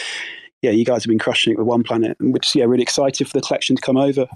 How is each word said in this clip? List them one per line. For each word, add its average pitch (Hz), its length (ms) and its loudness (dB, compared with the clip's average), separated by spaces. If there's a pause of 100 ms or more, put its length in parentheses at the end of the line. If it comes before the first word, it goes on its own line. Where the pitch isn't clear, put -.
(600)
yeah, 123 100 2
you 113 140 4
guys 120 180 0
have 113 60 -4
been 110 80 4
crushing 123 360 0
it - 40 0
with 110 80 -2
One 120 180 2
Planet. 113 360 -2
And 127 140 0
we're 131 60 0
just, - 160 -2
yeah, 131 100 4
really 120 180 4
excited 139 440 -2
for - 100 -4
the 127 80 -2
collection 139 300 0
to - 60 -4
come 131 160 0
over. 139 380 2